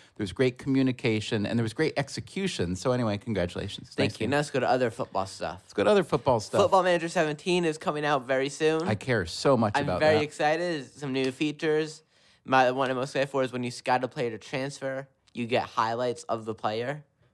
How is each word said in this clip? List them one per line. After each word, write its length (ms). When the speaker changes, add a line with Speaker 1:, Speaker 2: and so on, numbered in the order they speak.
Speaker 1:
there 80
was 100
great 240
communication, 880
and 120
there 40
was 100
great 240
execution. 800
So 160
anyway, 240
congratulations. 680
It's 100
Speaker 2:
Thank 160
Speaker 1:
nice 80
Speaker 2:
you. 40
Speaker 1:
game. 80
Speaker 2:
Now 40
let's 140
go 100
to 80
other 220
football 340
stuff. 380
Speaker 1:
Let's 100
go 120
to 60
other 140
football 360
stuff. 200
Speaker 2:
Football 220
Manager 260
seventeen 560
is 140
coming 260
out 220
very 240
soon. 360
Speaker 1:
I 100
care 280
so 320
much 200
Speaker 2:
I'm 80
Speaker 1:
about 160
Speaker 2:
very 160
Speaker 1:
that. 80
Speaker 2:
excited. 680
Some 200
new 180
features. 680
My, 260
one 180
I'm 60
most 120
excited 220
for 120
is 100
when 120
you 60
scout 340
a 40
player 200
to 80
transfer, 720
you 140
get 180
highlights 600
of 200
the 100
player. 480